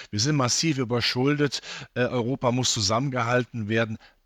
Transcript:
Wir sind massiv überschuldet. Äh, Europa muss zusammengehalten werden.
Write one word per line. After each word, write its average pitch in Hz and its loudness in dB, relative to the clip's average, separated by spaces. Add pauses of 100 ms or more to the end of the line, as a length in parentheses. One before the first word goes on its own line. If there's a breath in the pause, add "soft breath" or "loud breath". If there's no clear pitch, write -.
Wir 104 -4
sind 147 2
massiv 135 2
überschuldet. 131 0 (320 loud breath)
Äh, 123 -2
Europa 123 0
muss 123 0
zusammengehalten 120 0
werden. 110 0 (280 loud breath)